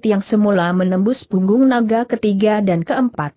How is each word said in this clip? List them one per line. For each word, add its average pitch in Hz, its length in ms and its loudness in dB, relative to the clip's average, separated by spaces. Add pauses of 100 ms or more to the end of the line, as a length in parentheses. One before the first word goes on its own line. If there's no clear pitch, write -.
yang 202 160 0
semula 202 480 0
menembus 185 560 0
punggung 202 400 2
naga 233 400 0
ketiga 214 560 0
dan 180 160 0
keempat 240 580 -4